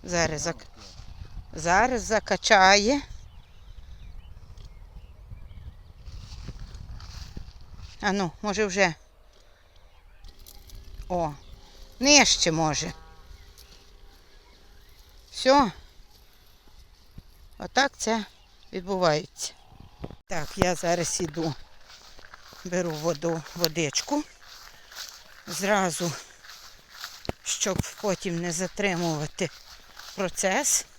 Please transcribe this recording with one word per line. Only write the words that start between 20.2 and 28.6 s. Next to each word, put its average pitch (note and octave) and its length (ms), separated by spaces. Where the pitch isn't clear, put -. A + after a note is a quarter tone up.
Так, E3 300
я F3+ 180
зараз F3 460
іду, D#3+ 320
беру F3 260
воду, D#3+ 500
водичку. E3 680
Зразу, F3+ 640
щоб - 340
потім F3 400
не F3 100
затримувати E3+ 1000